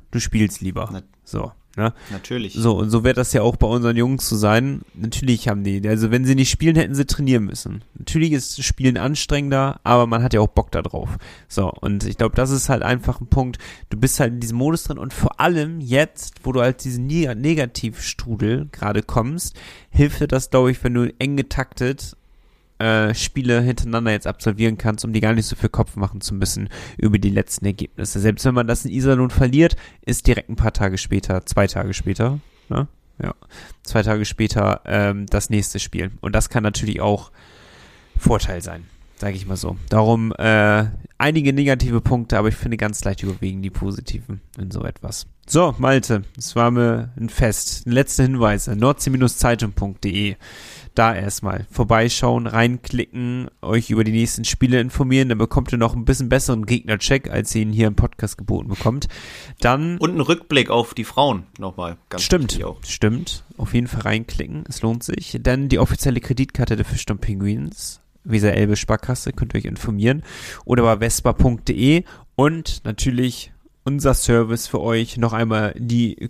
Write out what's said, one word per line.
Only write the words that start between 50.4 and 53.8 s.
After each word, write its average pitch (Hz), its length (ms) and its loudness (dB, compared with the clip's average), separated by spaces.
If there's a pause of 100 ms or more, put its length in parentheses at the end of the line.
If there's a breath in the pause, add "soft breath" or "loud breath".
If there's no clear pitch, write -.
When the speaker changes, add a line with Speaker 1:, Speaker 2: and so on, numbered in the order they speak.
Speaker 1:
Da 113 200 4
erstmal 95 560 -6
vorbeischauen, 120 760 2
reinklicken, 123 1040 -2 (140)
euch 110 280 0